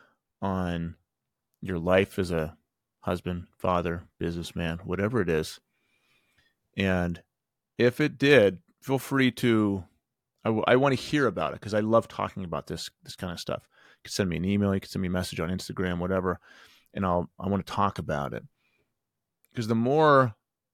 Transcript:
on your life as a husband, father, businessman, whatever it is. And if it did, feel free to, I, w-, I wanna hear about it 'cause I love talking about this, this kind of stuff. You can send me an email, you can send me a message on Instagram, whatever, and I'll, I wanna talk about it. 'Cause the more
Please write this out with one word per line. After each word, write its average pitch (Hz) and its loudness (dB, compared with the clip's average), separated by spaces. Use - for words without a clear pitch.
on 87 -4
your 92 -6
life 92 2
as 90 -2
a 80 -4
husband, 90 -6
father, 87 -2
businessman, 85 -6
whatever 101 -2
it 87 -2
is. 80 -2
And 90 0
if 120 2
it 151 -2
did, 117 6
feel 135 -2
free 131 0
to, 107 2
I, 113 0
w-, 110 0
I 123 6
wanna 135 2
hear 143 -2
about 85 -2
it - -14
'cause 101 -8
I 107 2
love 110 2
talking 98 -6
about 80 -8
this, - -10
this - -18
kind 90 -8
of 87 -10
stuff. - -8
You - -20
can - -14
send 101 -2
me 82 -4
an 80 -4
email, 101 2
you 98 -2
can - -12
send 95 -6
me 92 -4
a 87 -4
message 90 -4
on 82 -2
Instagram, 92 -4
whatever, 90 -2
and 98 -2
I'll, 87 0
I 92 -8
wanna 98 0
talk - -2
about 71 -6
it. 58 -10
'Cause 113 -4
the 117 0
more 131 4